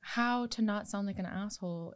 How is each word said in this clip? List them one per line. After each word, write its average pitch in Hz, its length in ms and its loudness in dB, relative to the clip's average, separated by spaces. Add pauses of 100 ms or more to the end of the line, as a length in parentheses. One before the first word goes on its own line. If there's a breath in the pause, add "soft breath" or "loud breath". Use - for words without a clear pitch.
how 240 460 2
to 233 140 0
not 208 260 2
sound 202 200 0
like 196 120 -2
an 185 60 0
asshole 180 720 -4